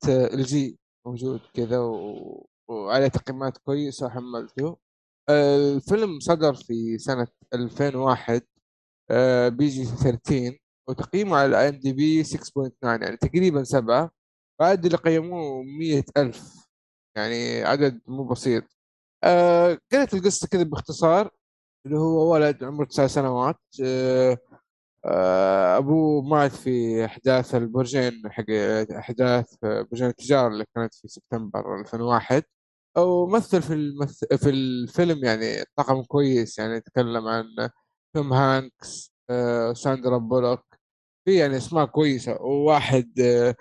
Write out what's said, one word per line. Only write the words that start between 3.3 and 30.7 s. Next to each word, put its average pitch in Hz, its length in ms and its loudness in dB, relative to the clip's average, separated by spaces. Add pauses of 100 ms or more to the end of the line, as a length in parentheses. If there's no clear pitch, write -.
كويسة 143 480 -6
وحملته. 123 720 -8 (520)
آه، 143 460 4
الفيلم 185 440 -2
صدر 156 340 0
في 113 440 -6
سنة 123 300 -4 (260)
ألفين 127 420 -4
وواحد. 127 460 0 (720)
آه، 123 380 4
بي 131 180 0
جي 131 180 -4
ثيرتين، 123 760 -2 (300)
وتقييمه 180 480 -2
على 131 240 4
اي 143 80 4
ام 143 60 -4
دي 135 180 -4
بي 156 300 2
سكس - 260 -8
بوينت 135 340 -6
ناين، 117 180 0
يعني 98 160 -6
تقريبًا 165 460 2
سبعة. 127 480 0 (500)
وعد 175 240 2
اللي 170 120 2
قيموه 160 680 -2
مية 147 420 -2 (120)
ألف، - 500 -4 (500)
يعني 117 460 -4
عدد 135 440 0
مو 135 160 -8
بسيط. 120 400 -2 (600)
آه، 175 540 4 (140)
قريت 269 220 2
القصة 190 340 -2
كذا 180 160 0
باختصار، 165 680 0 (540)
اللي 147 120 -4
هو 160 360 2
ولد 151 300 2
عمره 143 220 -4
تسع 135 220 0
سنوات، 131 520 -2 (240)
آه، 127 540 2 (680)
آه، 92 720 4
أبوه 151 440 2
مات 143 300 2
في 113 540 -2
أحداث 127 500 0
البرجين 120 760 -2
حق 110 140 -8 (520)
أحداث 123 680 -2
برجين 110 440 -4
التجارة 127 400 2
اللي 107 180 -4 (100)